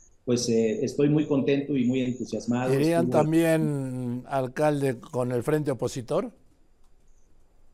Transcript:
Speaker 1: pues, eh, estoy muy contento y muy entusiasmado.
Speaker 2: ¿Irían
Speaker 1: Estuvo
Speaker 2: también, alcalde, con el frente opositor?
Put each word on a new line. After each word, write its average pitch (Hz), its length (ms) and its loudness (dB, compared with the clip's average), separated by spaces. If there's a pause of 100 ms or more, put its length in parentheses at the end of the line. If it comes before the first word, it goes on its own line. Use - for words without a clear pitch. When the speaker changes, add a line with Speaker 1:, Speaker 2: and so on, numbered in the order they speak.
(240)
Speaker 1:
pues, 120 240 0
eh, 113 360 2
estoy 143 240 2
muy 151 180 2
contento 139 500 0
y 123 80 2
muy 127 160 2
entusiasmado. 120 760 -2
Speaker 2:
¿Irían 165 320 2
Speaker 1:
Estuvo 127 120 2
Speaker 2:
también, 147 1080 0
alcalde, 139 760 0
con 123 320 -4
el 120 100 0
frente 151 280 0
opositor? 143 600 -4 (1400)